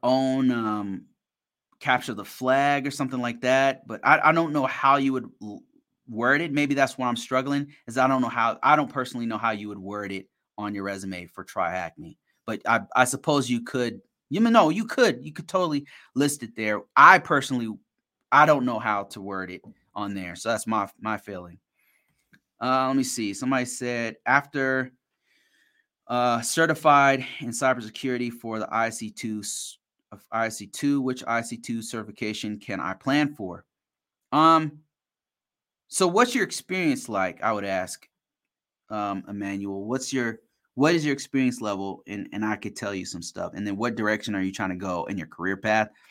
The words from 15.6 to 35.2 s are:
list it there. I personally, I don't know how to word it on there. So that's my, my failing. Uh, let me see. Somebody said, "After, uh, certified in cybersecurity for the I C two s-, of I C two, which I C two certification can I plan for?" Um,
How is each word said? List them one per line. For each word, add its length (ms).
list 280
it 120
there. 260
I 240
personally, 500
I 140
don't 200
know 140
how 260
to 160
word 300
it 100
on 200
there. 220
So 140
that's 180
my, 220
my 180
failing. 420
Uh, 260
let 80
me 80
see. 300
Somebody 320
said, 500
"After, 640
uh, 340
certified 840
in 100
cybersecurity 840
for 280
the 140
I 160
C 220
two 280
s-, 380
of 200
I 180
C 160
two, 360
which 260
I 140
C 160
two 240
certification 760
can 220
I 140
plan 420
for?" 300
Um, 480